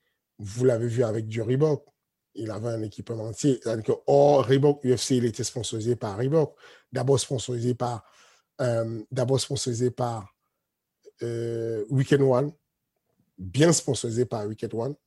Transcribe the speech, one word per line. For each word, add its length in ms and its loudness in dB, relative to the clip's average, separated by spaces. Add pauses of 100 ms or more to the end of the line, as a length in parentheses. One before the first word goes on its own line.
(400)
vous 260 -2
l'avez 220 2
vu 160 0
avec 240 -2
du 140 -6
Reebok, 440 0 (500)
il 160 -8
avait 180 -6
un 140 -4
équipementier. 800 -2
C'est-à-dire 220 -4
que 220 -2
hors 400 6
Reebok 380 4
U 120 4
F 60 -4
C, 140 0
il 100 2
était 180 -2
sponsorisé 520 -4
par 220 -8
Reebok. 380 0 (360)
D'abord 280 2
sponsorisé 540 -2
par, 300 -4 (580)
euh, 500 -2
d'abord 280 2
sponsorisé 500 -2
par, 460 -6 (880)
euh, 680 -4
Weekend 320 4
One, 300 2 (880)
bien 340 4
sponsorisé 520 -2
par 200 -6
Weekend 300 -8
One. 200 -4 (120)